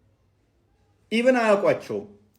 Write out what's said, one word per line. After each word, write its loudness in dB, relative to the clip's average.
ኢቭን 2
አያውቋቸውም። -2